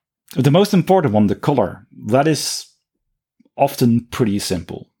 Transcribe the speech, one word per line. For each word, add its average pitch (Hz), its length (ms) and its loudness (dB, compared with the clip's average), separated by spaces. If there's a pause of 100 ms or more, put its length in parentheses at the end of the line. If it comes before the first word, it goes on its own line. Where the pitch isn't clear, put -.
(360)
the 139 160 2
most 202 220 2
important 165 420 2
one, 104 120 4
the 98 80 -2
color, 120 520 -2 (200)
that 135 200 2
is - 400 -4 (880)
often 120 560 0
pretty 101 280 -2
simple. - 480 -8 (120)